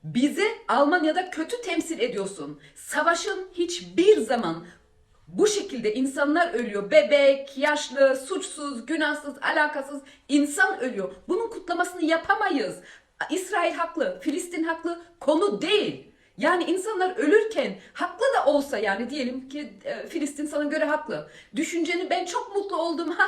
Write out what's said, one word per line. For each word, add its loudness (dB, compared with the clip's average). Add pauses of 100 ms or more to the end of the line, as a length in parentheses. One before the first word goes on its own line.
bizi 0 (240)
Almanya'da 4
kötü -6
temsil -4
ediyorsun. -4 (140)
Savaşın 0
hiçbir 4
zaman -2 (640)
bu 4
şekilde 0
insanlar 2
ölüyor. -4
Bebek, 6
yaşlı, 2
suçsuz, -8
günahsız, -2
alakasız -2 (260)
insan 2
ölüyor. -4 (160)
Bunun 0
kutlamasını -4
yapamayız. 0 (540)
İsrail 0
haklı, -2
Filistin -4
haklı, -4 (180)
konu 2
değil. 0 (260)
Yani 2
insanlar -2
ölürken 4 (180)
haklı -4 (140)
da 2
olsa, 2
yani -2
diyelim -6
ki, -10 (120)
e, -8
Filistin -6
sana -2
göre 0
haklı. -4 (260)
Düşünceni -2
"ben 0
çok -6
mutlu -2
oldum, -2
<laughs> -4
ha 6